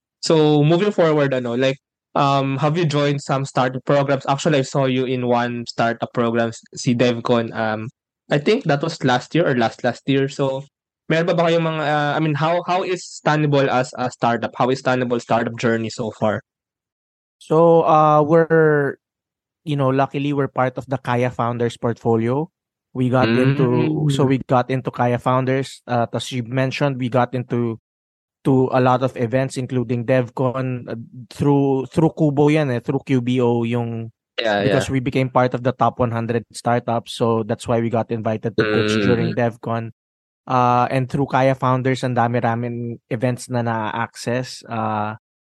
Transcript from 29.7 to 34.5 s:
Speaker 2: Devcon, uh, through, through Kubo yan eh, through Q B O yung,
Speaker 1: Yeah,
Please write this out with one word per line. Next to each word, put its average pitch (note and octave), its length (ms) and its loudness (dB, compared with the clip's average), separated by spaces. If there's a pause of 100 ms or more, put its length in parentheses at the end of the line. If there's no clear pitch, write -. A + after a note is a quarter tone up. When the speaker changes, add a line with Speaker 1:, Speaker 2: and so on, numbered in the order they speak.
Speaker 2:
Devcon, B2+ 840 -2
uh, A#2 80 -10 (340)
through, C#3 580 2
through D#3+ 280 0
Kubo D3 320 2
yan D3+ 220 2
eh, A#2+ 100 -2
through C3+ 260 -4
Q C3 160 0
B B2 200 0
O A#2+ 220 2
yung, A#2 480 -4 (280)
Speaker 1:
Yeah, G#2 240 0